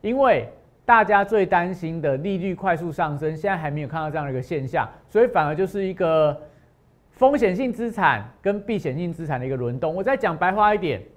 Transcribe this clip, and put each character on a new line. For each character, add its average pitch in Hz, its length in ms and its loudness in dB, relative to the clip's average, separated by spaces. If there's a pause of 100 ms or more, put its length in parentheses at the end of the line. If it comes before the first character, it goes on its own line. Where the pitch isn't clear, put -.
因 226 160 -2
为 220 320 4 (380)
大 226 180 6
家 202 180 4
最 202 240 2
担 180 260 2
心 165 280 -8
的 143 160 0
利 185 220 -2
率 185 160 -4
快 180 200 0
速 165 160 -6
上 151 260 -2
升， 156 200 -4
现 156 120 -4
在 190 80 0
还 156 140 -4
没 147 120 -6
有 143 40 -8
看 156 140 -6
到 156 100 -4
这 156 60 -6
样 151 80 -4
的 139 80 -6
一 - 20 -6
个 127 60 -2
现 135 260 -6
象， 123 220 -2 (220)
所 214 120 4
以 247 40 6
反 185 200 2
而 151 80 -2
就 185 120 0
是 196 180 -4
一 190 80 -4
个 160 440 2 (760)
风 269 260 4
险 208 180 2
性 247 160 -2
资 226 220 -6
产 139 320 2 (160)
跟 202 180 -2
避 202 200 -4
险 139 180 -4
性 175 160 -4
资 165 140 -10
产 143 120 -2
的 127 80 -6
一 135 40 -4
个 139 40 -2
轮 123 240 -4
动。 160 160 -2
我 190 80 -4
再 262 140 0
讲 208 180 0
白 175 160 2
话 208 240 4
一 208 40 0
点 147 220 -2 (160)